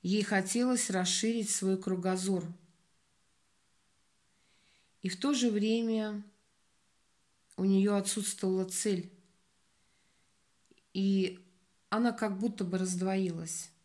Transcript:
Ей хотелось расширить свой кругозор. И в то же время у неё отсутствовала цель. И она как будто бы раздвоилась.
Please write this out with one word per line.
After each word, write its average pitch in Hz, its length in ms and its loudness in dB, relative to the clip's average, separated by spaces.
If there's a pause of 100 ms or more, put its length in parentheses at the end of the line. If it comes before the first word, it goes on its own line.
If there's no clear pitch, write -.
Ей 202 200 2
хотелось 233 680 0
расширить 208 600 0
свой 190 300 0
кругозор. 185 640 -2 (2500)
И 185 60 -2
в - 100 -4
то 285 160 2
же 240 160 2
время 214 720 0 (1300)
у 185 80 -2
неё 196 320 4
отсутствовала 196 680 -2
цель. 185 460 -2 (1800)
И 190 480 2 (480)
она 233 240 2
как 208 260 -2
будто 208 260 -2
бы 180 140 -2
раздвоилась. 185 920 -2 (140)